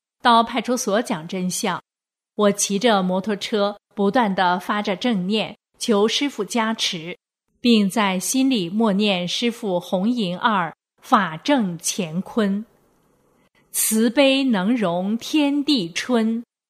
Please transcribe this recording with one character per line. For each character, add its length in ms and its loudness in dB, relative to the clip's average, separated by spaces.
到 220 6
派 180 -4
出 160 -2
所 240 0
讲 280 -6
真 200 -4
相， 320 -4
我 160 4
骑 260 0
着 280 4
摩 160 0
托 160 -4
车 420 -2
不 160 2
断 240 2
地 240 2
发 240 -4
着 140 -2
正 320 -2
念， 280 -2
求 300 2
师 200 0
父 160 -6
加 300 -2
持， 420 -6
并 280 4
在 300 0
心 320 0
里 180 0
默 240 2
念 360 0
师 200 -2
父 300 -2
弘 320 -2
银 260 -2
二 380 0
法 360 2
正 440 0
乾 400 -4
坤 460 -2
：“慈 360 0
悲 340 2
能 320 0
容 400 -2
天 480 0
地 260 0
春， 540 -2